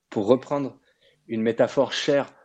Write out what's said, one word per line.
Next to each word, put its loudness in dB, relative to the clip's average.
pour -4
reprendre 0
une -4
métaphore 2
chère -2